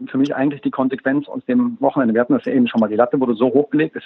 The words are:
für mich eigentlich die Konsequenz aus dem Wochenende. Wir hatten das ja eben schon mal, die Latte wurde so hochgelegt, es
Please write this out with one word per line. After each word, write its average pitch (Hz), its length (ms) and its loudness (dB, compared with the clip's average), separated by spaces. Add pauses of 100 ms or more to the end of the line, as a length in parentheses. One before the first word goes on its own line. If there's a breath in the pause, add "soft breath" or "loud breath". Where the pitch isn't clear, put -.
für - 120 -6
mich 143 160 0
eigentlich 139 260 -2
die 139 80 -4
Konsequenz 135 580 -2
aus 131 180 -10
dem 123 340 0
Wochenende. 131 340 0
Wir 113 80 2
hatten 131 120 0
das 120 120 0
ja 127 80 -2
eben 127 140 4
schon 117 140 -2
mal, 107 80 2
die 107 80 -2
Latte 123 220 2
wurde 123 140 0
so 117 140 2
hochgelegt, 147 480 0
es - 100 -10